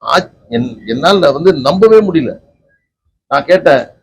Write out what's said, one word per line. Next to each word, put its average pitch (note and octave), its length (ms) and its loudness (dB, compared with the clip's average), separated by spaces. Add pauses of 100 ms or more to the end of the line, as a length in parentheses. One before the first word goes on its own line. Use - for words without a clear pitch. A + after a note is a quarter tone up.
ஆ-, - 260 -2 (200)
என்-, A#2 360 -6
என்னால D3+ 460 0
வந்து E3 220 0
நம்பவே F#3+ 480 2
முடியல. E3 360 -4 (920)
நான் C#3+ 180 -4
கேட்டேன், E3+ 420 0 (160)